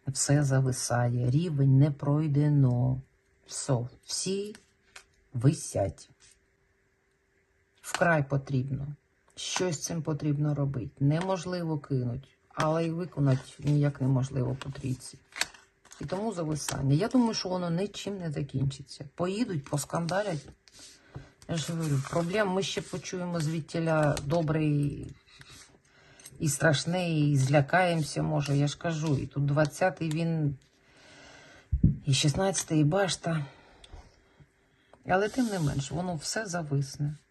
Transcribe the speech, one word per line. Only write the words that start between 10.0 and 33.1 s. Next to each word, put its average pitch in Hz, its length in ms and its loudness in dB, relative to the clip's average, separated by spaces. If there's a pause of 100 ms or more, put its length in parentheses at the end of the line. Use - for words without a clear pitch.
потрібно 147 520 0
робити. 139 500 -2
Неможливо 170 760 0
кинуть, 127 580 -4 (180)
але 156 320 0
й 165 40 -2
виконати 143 520 0 (160)
ніяк 143 420 2
неможливо 131 540 0
по 135 160 -10
трійці. - 480 -8 (840)
І - 40 -8
тому 196 280 -4
зависання. 143 600 -2
Я 196 140 2
думаю, 233 260 2
що 190 140 -4
воно 180 220 -2
нічим 196 480 -4
не 170 120 -6
закінчиться. 139 840 -4
Поїдуть, 190 500 -2
поскандалять. 170 840 -4 (1000)
Я 170 80 -4
ж 160 160 -4
говорю, 151 380 0
проблем 180 380 0
ми 185 140 0
ще - 200 -4
почуємо 175 580 -6
звідтіля 156 840 0
добрий 151 880 0 (1300)
і 165 100 0
страшний, 160 840 2
і 143 40 4
злякаємося, 151 840 2
може, 147 340 0
я 143 100 4
ж 143 120 -4
кажу. 160 380 0
І - 100 -4
тут 143 200 -2
двадцятий 156 640 0
він, 156 480 -2 (1500)
і 135 100 4
шістнадцятий, 165 680 2
і 151 40 6
башта. 165 600 0 (1600)